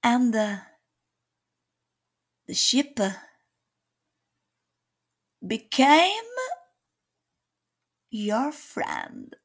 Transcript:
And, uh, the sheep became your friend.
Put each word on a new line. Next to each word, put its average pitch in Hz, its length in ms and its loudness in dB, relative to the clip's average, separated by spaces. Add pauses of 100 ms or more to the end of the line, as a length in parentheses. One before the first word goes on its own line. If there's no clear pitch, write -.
And, 240 340 4
uh, 208 200 0 (1900)
the - 60 -12
sheep 262 480 0 (2500)
became 330 880 2 (1800)
your 220 420 -2
friend. - 920 -10